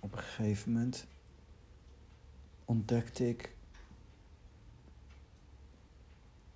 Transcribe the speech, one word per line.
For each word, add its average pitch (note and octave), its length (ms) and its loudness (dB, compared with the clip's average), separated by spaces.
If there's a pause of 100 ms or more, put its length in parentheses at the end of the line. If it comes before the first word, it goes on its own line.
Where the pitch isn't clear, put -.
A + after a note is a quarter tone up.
Op G2+ 120 -6
een - 60 -6
gegeven G#2+ 540 2
moment A#2 340 2 (1600)
ontdekte A#2 640 4
ik - 260 -2 (3000)